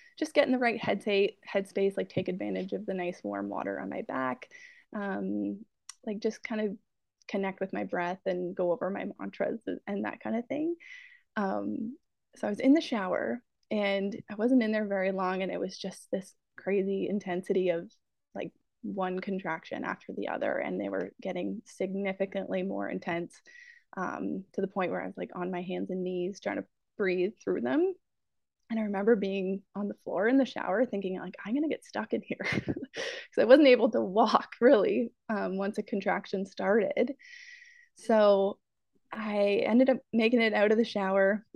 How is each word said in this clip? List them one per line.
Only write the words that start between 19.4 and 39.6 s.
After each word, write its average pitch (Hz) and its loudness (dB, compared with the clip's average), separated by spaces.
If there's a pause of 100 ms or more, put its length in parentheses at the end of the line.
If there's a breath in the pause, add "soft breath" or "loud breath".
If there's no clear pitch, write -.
after - -8
the - -6
other. - -2
And 180 -4
they 98 -4
were 95 -4
getting 190 -6
significantly 190 -4
more 196 -6
intense, 175 -6 (560 loud breath)
um, 190 -6
to - -6
the 190 -2
point 180 -4
where - -6
I 170 -8
was, 190 -12
like, 185 -8
on 180 -6
my 180 -6
hands 185 -6
and 185 -4
knees 180 -6
trying 202 -6
to 196 -6 (300)
breathe 185 0 (100)
through 196 -2
them. 320 2 (760)
And 226 -2
I 220 0
remember 202 2
being 196 -2 (120)
on 202 -4
the 202 -8 (100)
floor 196 0
in 269 6
the 262 6
shower 220 0
thinking, 190 -4
like, 185 -10 (100)
"I'm 208 -4
gonna 294 0
get - -6
stuck - -6
in 233 0
here," - -6
<laughs> - -4
'cause - -8
I 226 6
wasn't 277 10
able 233 6
to 233 0
walk 214 2
really, 233 6 (160)
um, 196 -2
once 196 -2
a 202 -2
contraction 190 -2
started. 214 2 (800 loud breath)
So 208 6 (540)
I 208 2